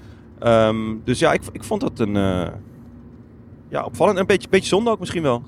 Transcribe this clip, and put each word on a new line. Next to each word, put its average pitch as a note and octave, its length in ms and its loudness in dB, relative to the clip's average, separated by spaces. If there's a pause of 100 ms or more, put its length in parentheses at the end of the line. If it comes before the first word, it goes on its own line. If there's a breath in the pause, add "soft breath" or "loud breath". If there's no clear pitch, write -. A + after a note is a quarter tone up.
(380 loud breath)
Ehm, A2+ 380 4 (280)
dus B2 140 -2
ja, D3+ 140 4
ik, - 100 0 (100)
ik - 120 -14
vond G#3 160 -4
dat - 180 -6
een, G#2 180 0
eh, F#2 300 0 (1200)
ja, C#3+ 160 -4
opvallend. F3+ 340 0
Een F#3+ 80 0
beetje, G3 220 0
beetje - 200 2
zonde A3+ 220 2
ook G#3+ 80 0
misschien F3 240 -6
wel, B2 240 2